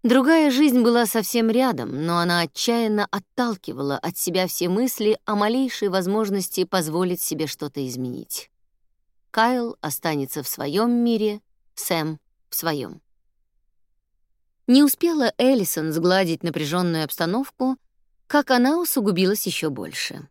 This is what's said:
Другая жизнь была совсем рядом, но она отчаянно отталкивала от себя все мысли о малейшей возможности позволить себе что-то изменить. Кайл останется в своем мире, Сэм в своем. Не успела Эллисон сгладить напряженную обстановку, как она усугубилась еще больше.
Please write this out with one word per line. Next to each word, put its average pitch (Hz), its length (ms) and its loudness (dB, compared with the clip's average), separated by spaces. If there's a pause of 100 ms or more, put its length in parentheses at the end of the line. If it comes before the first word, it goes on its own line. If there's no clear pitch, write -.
Другая 269 480 6
жизнь 254 300 4
была 233 260 4
совсем 226 420 0
рядом, 160 560 0
но 170 140 0
она 175 220 2
отчаянно 214 680 0
отталкивала 185 880 -4
от - 200 -6
себя 185 280 0
все 175 240 -4
мысли 214 560 0
о 214 100 -2
малейшей 226 520 0
возможности 190 760 -2
позволить 175 580 -2
себе 156 260 -4
что-то 143 400 -8
изменить. 123 640 -10 (800)
Кайл 233 500 0
останется 147 640 -4
в - 40 -10
своем 190 440 0
мире, 220 500 0 (320)
Сэм 160 460 -2 (300)
в - 60 -12
своем. 147 460 -4 (1700)
Не 269 160 8
успела 294 540 2
Эллисон 202 540 2
сгладить 170 520 2
напряженную 165 600 -2
обстановку, 247 720 -4 (500)
как 285 240 2
она 262 280 4
усугубилась 202 680 0
еще 160 220 -4
больше. 107 600 -10